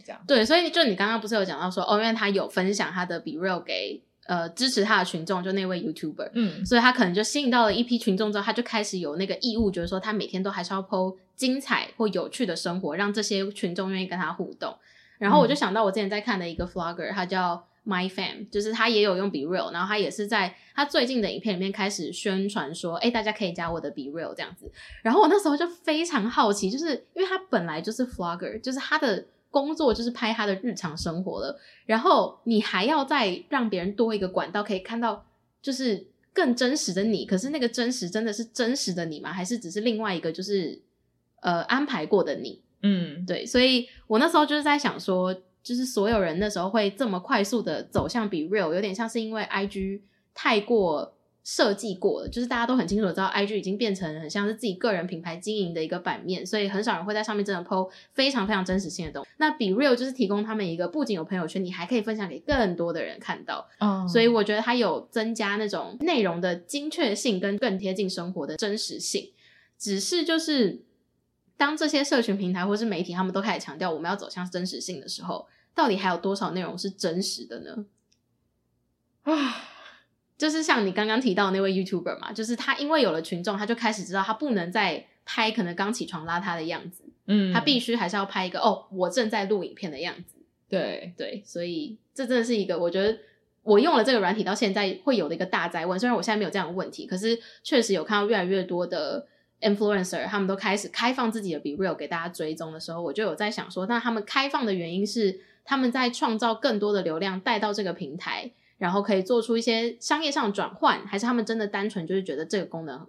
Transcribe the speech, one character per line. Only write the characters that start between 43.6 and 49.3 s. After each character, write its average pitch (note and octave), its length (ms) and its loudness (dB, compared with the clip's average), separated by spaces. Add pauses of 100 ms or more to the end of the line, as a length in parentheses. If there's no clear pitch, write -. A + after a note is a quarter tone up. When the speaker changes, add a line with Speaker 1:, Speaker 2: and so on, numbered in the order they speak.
Speaker 2:
我 A3 140 4
那 D4 80 6
时 E4 100 4
候 D4+ 80 8
就 D4 100 0
是 D4 80 0
在 D4 160 4
想 C4+ 180 0
说， F#3 380 0 (260)
就 A#3+ 140 -4
是 B3+ 100 0
所 G#3+ 240 2
有 A3+ 120 4
人 E3 180 0
那 G#3 100 0
时 G3+ 80 -4
候 F3+ 120 -2
会 G#3 220 2
这 A3+ 140 -2
么 F#3 140 0
快 G3+ 240 2
速 G#3 180 0
的 D3+ 220 -4
走 D3 240 0
向 G#3+ 220 -2
BeReal， F3 440 0
有 F3 60 0
点 G3+ 160 -2
像 A3+ 120 -2
是 A3+ 120 -4
因 A3 120 -6